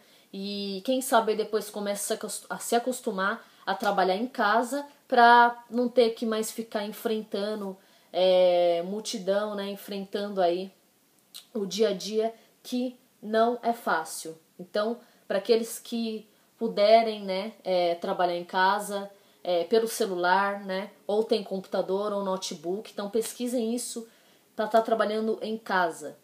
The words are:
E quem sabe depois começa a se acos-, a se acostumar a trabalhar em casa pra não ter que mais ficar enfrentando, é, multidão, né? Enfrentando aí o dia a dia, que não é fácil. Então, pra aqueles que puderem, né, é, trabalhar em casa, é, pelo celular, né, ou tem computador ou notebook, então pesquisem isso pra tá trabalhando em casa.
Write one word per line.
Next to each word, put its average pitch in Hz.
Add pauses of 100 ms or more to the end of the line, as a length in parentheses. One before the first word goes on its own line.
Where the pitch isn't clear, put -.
(340)
E 196
quem 262
sabe 220
depois 208
começa 202
a -
se 226
acos-, 214
a 190
se -
acostumar 226 (180)
a 190
trabalhar 190
em 220
casa 247 (200)
pra 240
não 240
ter 233
que 233
mais 220
ficar 220
enfrentando, 214 (340)
é, 175
multidão, 208
né? 202
Enfrentando 202
aí 180 (840)
o 196
dia 185
a 156
dia, 214 (300)
que 254 (220)
não 226
é 233
fácil. 165 (240)
Então, 214 (280)
pra 196
aqueles 226
que 226 (300)
puderem, 214
né, 196 (100)
é, 175
trabalhar 180
em 175
casa, 196 (340)
é, 175
pelo 226
celular, 196
né, 190 (180)
ou 214
tem 220
computador 190
ou 202
notebook, 185
então 208
pesquisem 233
isso 233 (540)
pra 214
tá 226
trabalhando 220
em 220
casa. 165